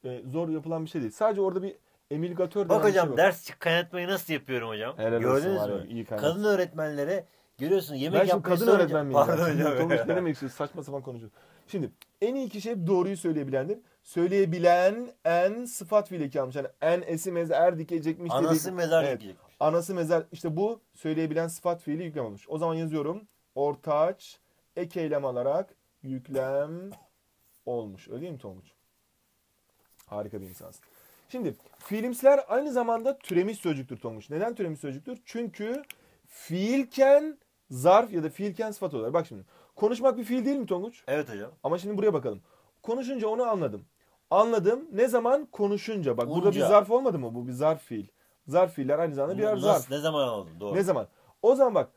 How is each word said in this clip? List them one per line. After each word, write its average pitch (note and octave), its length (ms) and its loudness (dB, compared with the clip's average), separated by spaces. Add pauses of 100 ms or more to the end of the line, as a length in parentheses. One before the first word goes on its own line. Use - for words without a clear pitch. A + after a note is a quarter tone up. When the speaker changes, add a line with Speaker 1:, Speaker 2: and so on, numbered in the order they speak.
Speaker 1:
e, B2 220 -8
zor D#3+ 220 -4
yapılan D#3+ 360 -4
bir D#3+ 40 -12
şey D#3+ 120 -6
değil. A2 120 -4
Sadece G#3+ 280 0
orada F#3+ 220 0
bir F#3+ 120 -8 (360)
emilgatör F3 580 -2
Speaker 2:
Bak - 0 -
Speaker 1:
denen G3 140 4
bir G#3 60 6
Speaker 2:
hocam, F#3+ 160 4
Speaker 1:
şey D3 60 -2
var. B2 60 0
Speaker 2:
ders F3 280 4
çık-, - 140 -16
kaynatmayı F3 480 -2
nasıl F3 260 -2
yapıyorum B2+ 360 -4
hocam? A2+ 280 -6
Speaker 1:
Helal A2 200 0
olsun, A2+ 40 2
Speaker 2:
Gördünüz C#3 380 2
Speaker 1:
var G#2 100 -2
Speaker 2:
mü? G2+ 80 -2
Speaker 1:
ya, - 80 -8
iyi A#2 200 -8
kaynattın. A#2 280 -2
Speaker 2:
Kadın G3+ 100 -4
öğretmenlere E3+ 840 -2 (320)
görüyorsun, D#3+ 380 -2
yemek C#3+ 260 -2
Speaker 1:
Ben G3+ 40 6
şimdi F#3+ 60 0
Speaker 2:
yapmayı F3 280 2
Speaker 1:
kadın A#3 120 6
Speaker 2:
sor- G3+ 80 8
Speaker 1:
öğretmen D3+ 260 2
miyim C#3 120 2
ya? C#3+ 80 8
Speaker 2:
Pardon E3 200 2
Speaker 1:
Şimdi D#3+ 180 2
Speaker 2:
hocam. D3 140 2
Speaker 1:
Tonguç C#3+ 300 2
ne - 80 2
demek F3 180 0
istiyorsun? C3+ 240 -10
Saçma D3 260 -8
sapan C#3 180 -8
konuşuyorsun. A#2 380 -14 (280)
Şimdi E3 240 -6 (300)
en A#3+ 140 0
iyi C4 140 -4
kişi G#3 220 -8
hep F#3 160 -4
doğruyu F#3+ 300 2
söyleyebilendir. D3+ 600 -2 (240)
Söyleyebilen F3+ 1040 4 (180)
en F#3 400 2
sıfat G#3 440 0
fiili F3 140 -4
eki C#3 180 -2
almış. B2+ 140 -4
Yani C#3 120 -6 (140)
en E3+ 200 2
esi E3+ 300 -6
mezar E3+ 480 2
dikecekmiş E3 520 -4
Speaker 2:
Anası D#3+ 360 2
Speaker 1:
dedik. F#3 100 -8
Speaker 2:
mezar E3 260 2
Speaker 1:
Evet. C3 160 -2
Speaker 2:
dikecekmiş. G2 260 -18 (140)
Speaker 1:
Anası E3 360 0
mezar. E3 360 0
İşte D#3+ 260 -6
bu A3 220 -2 (140)
söyleyebilen D#3+ 540 -2
sıfat E3+ 340 -4
fiili D#3+ 220 -6
yüklem D3+ 220 -6
olmuş. G2+ 240 -12
O D#3 80 -6
zaman E3 180 -2
yazıyorum. D#3+ 460 -4 (340)
Ortaç D3 840 -2 (360)
ek F3 260 -6
eylem D3 240 -2
alarak C#3 500 -2 (280)
yüklem C#3 840 -6 (760)
olmuş. A2 440 -8
Öyle A#2+ 120 -10
değil F3 100 -10
mi C#3+ 60 -12
Tonguç? F#2+ 280 -16 (1400)
Harika G#2 360 -10
bir F#2+ 80 -14
insansın. - 320 -20 (480)
Şimdi A#3+ 260 -6 (240)
fiilimsiler B3 680 2
aynı C4+ 240 0
zamanda A#3+ 460 0
türemiş F#3+ 400 0
sözcüktür C3+ 420 -4
Tonguç. A2 300 -10
Neden G3 260 -4
türemiş E3 240 -6
sözcüktür? D3+ 460 -10
Çünkü A3+ 580 -8 (440)
fiilken C4+ 1120 2 (320)
zarf F#3 440 6
ya E3 100 -2
da D#3 60 -2
fiilken G3+ 420 -6
sıfat F#3 220 -6
oluyor. A#2+ 200 -4
Bak E3 140 2
şimdi. G2 160 -16 (320)
Konuşmak A#3 420 2
bir A#3+ 60 -8
fiil A#3+ 220 -2
değil C#4 120 0
mi B3 80 -4
Tonguç? F#3+ 420 -6
Speaker 2:
Evet C#3+ 220 -2
hocam. G#2+ 220 -10 (120)
Speaker 1:
Ama D#3+ 140 0
şimdi G3 200 -6
buraya G3+ 160 2
bakalım. B2 280 -4 (420)
Konuşunca A#3+ 440 -4
onu A3+ 160 -2
anladım. E3 420 -4 (440)
Anladım. A3+ 640 2
Ne A3 140 2
zaman? B3 440 2
Konuşunca. G3+ 640 -2
Bak, A#2+ 120 0
burada F3 220 2
bir F3+ 40 0
Speaker 2:
Unca. - 120 2
Speaker 1:
zarf G#3 240 6
olmadı A#3+ 280 0
mı? A#2 160 -8
Bu B2 120 -8
bir B2+ 40 -8
zarf D3+ 320 0
fiil. G#2 240 -10 (400)
Zarf E3+ 260 2
fiiller C#3+ 260 0
aynı D#3+ 160 0
zamanda E3 220 -2
birer G#3+ 180 2
Speaker 2:
Nasıl? F#3+ 120 -4
Speaker 1:
zarf. C#3+ 240 4
Speaker 2:
Ne D3 60 -2
zaman D3+ 300 0
anladın? F2+ 320 -6
Doğru. G2+ 160 -4
Speaker 1:
Ne F#3+ 80 2
zaman? D3+ 240 0 (340)
O A#3+ 140 6
zaman B3+ 200 4
bak C#3+ 220 0